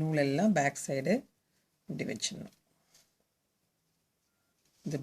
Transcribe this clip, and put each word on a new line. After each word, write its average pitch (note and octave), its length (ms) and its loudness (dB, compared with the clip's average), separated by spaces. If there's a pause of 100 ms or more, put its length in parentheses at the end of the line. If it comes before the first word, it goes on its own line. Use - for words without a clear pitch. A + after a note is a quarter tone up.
நூலெல்லாம் D#3 580 2
பேக் C#3 240 2
சைடு C#3+ 320 0 (760)
இப்படி D3 220 -4
வச்சிடணும். - 460 -8 (2250)
இந்த D3+ 160 -4